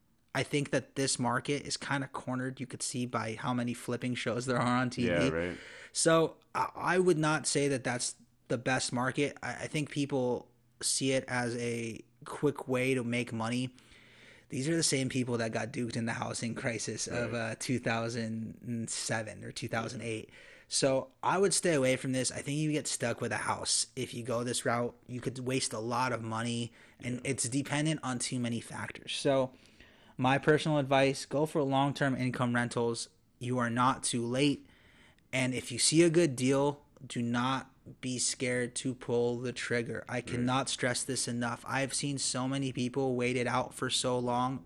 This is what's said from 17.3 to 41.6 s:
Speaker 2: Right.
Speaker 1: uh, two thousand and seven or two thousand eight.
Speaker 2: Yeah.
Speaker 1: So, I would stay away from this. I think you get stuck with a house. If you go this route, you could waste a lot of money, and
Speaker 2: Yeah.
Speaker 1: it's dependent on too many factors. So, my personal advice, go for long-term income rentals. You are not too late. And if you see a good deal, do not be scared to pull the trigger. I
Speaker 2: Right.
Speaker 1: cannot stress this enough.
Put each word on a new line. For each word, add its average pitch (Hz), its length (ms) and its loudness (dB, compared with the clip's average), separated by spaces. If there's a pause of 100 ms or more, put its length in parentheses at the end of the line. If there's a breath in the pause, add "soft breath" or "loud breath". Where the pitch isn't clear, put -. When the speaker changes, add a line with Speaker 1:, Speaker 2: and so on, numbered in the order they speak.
Speaker 2:
Right. 120 60 -2 (140)
Speaker 1:
uh, - 60 -6
two 123 200 0
thousand 113 800 -2 (100)
and 113 240 -4
seven 110 540 -4
or 117 80 -12
two - 160 -8
thousand 113 340 -4
eight. 110 280 -6
Speaker 2:
Yeah. - 40 -20 (340 loud breath)
Speaker 1:
So, 135 400 2 (140)
I 143 140 2
would 190 160 4
stay 175 220 2
away 131 220 4
from 131 160 -2
this. 127 200 0
I - 80 -8
think 143 160 -4
you 151 160 2
get 147 160 0
stuck 117 320 -2
with 117 120 -2
a 104 40 0 (160)
house. - 440 0
If 123 180 -6
you 120 80 -6
go 117 220 0
this 120 200 -2
route, 120 300 0 (120)
you 123 140 -8
could 127 200 -4
waste 131 340 0
a 113 40 -4
lot 120 340 0
of 113 100 -4
money, 117 500 -2 (320 loud breath)
and 123 180 -4
Speaker 2:
Yeah. 139 100 -2
Speaker 1:
it's - 160 -2
dependent 143 540 0
on 127 160 -2
too 127 220 -4
many 117 220 -2
factors. - 520 -10
So, 135 360 2 (680 loud breath)
my 131 220 4
personal 151 400 4
advice, 135 480 4
go 147 200 0
for 156 160 0
long-term 135 540 2
income 123 380 0
rentals. 120 540 0 (300)
You 123 200 -2
are 117 120 2
not 127 320 4
too 120 220 0
late. 131 420 2 (640 soft breath)
And 127 220 0
if 120 180 -6
you 117 60 -6
see 156 240 6
a 175 80 8
good 156 260 4
deal, 139 460 2 (240)
do 120 160 -4
not 123 480 0 (320)
be 127 160 -4
scared 123 580 0
to 131 180 -2
pull 120 460 0
the 123 120 -4
trigger. 117 560 -2
I - 80 -6
Speaker 2:
Right. 120 100 -4
Speaker 1:
cannot 127 420 0
stress 123 340 0
this 123 240 -2
enough. 120 400 -4